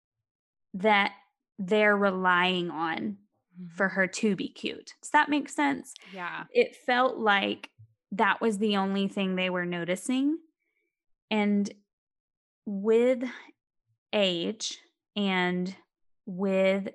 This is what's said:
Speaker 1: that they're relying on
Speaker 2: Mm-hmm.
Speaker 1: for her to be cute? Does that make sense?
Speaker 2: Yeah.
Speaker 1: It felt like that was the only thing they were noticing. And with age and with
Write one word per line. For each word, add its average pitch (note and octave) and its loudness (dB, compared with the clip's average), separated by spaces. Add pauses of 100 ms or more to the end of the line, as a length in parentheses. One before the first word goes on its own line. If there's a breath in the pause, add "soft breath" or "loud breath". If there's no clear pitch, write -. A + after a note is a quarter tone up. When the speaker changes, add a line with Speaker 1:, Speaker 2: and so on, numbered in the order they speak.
(760)
Speaker 1:
that G3+ 2 (460)
they're G#3 2
relying F#3 2
on E3 -4 (420)
Speaker 2:
Mm-hmm. F3 -14
Speaker 1:
for G3 2
her F#3 0
to G3 0
be - -6
cute? - -12
Does - -16
that D4 4
make C#4 -2
sense? - -4 (200)
Speaker 2:
Yeah. E3+ -10
Speaker 1:
It - 2
felt B3+ 0
like G#3 0 (420)
that G3 2
was G#3+ 0
the G#3 0
only G3 0
thing F#3+ -2
they F#3 -2
were F3+ -2
noticing. G3 -2 (920)
And G#3 0 (1000)
with A3+ 2 (880 loud breath)
age F#3+ -2 (380)
and F#3 0 (500)
with F#3+ 0